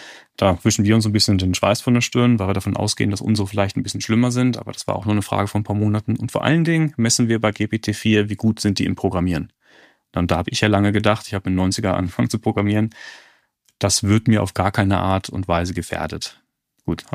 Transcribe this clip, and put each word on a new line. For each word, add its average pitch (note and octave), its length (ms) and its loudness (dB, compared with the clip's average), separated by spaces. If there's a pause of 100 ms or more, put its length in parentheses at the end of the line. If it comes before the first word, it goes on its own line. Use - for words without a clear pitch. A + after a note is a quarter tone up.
(380)
Da F#2 260 2
wischen G#2+ 220 2
wir G#2+ 100 4
uns A2+ 100 4
ein G#2 60 0
bisschen G2+ 260 2
den F#2 160 2
Schweiß G2+ 280 0
von B2 120 0
der A#2+ 80 2
Stirn, A#2+ 380 2
weil F#2+ 80 -2
wir G2 60 0
davon G2+ 220 -4
ausgehen, G#2 360 -2
dass G2 100 -4
unsere G#2 260 0
vielleicht G2+ 300 -2
ein - 60 -2
bisschen - 180 -8
schlimmer A#2+ 300 0
sind, B2+ 260 0
aber - 140 -12
das - 160 -12
war G2+ 80 0
auch F#2+ 100 -6
nur G#2+ 80 0
eine G#2 80 0
Frage G2+ 280 -2
von G#2 120 -2
ein - 40 -6
paar G2+ 100 -2
Monaten. G#2 400 0
Und A#2 160 -6
vor - 120 -2
allen D#3+ 200 2
Dingen D#3+ 340 0
messen A2+ 300 2
wir A2+ 120 0
bei A2+ 120 0
G G#2+ 160 -2
P A2 120 -2
T - 140 -4
vier, G#2+ 360 2
wie G#2 60 -6
gut A2 240 0
sind G2+ 200 0
die - 60 0
im G2 100 -2
Programmieren. F2 580 -2 (600)
Und F2 160 0
da E2 60 2
habe F2 120 -4
ich - 120 -4
ja G#2+ 60 4
lange G2+ 260 4
gedacht, G#2+ 340 0
ich - 60 -10
habe F#2+ 160 -4
in F#2 40 0
den F#2 40 2
neunziger F#2 380 0
angefangen F#2 340 -2
zu A2 100 -4
programmieren, G#2+ 500 0 (880)
das - 260 0
wird G#2+ 240 2
mir G#2+ 140 6
auf G2 120 -4
gar F#2+ 180 0
keine G2 280 2
Art F#2+ 300 0
und - 180 -6
Weise F2 260 0
gefährdet. E2 680 -8 (440)
Gut, - 180 -4 (120)